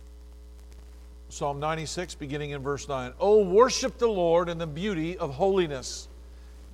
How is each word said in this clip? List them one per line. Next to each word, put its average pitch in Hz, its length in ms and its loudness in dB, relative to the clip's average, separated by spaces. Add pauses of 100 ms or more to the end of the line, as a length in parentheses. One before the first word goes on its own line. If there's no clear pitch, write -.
(1300)
Psalm 143 280 -4
ninety-six, 160 560 -4
beginning 147 360 -6
in 143 100 -8
verse 135 260 -4
nine. 127 320 -6
"Oh, 208 240 6
worship 220 540 6
the 240 100 0
Lord 175 440 4
in 170 80 -6
the 170 80 -4
beauty 165 500 -4
of 170 160 -4
holiness. 160 760 0 (640)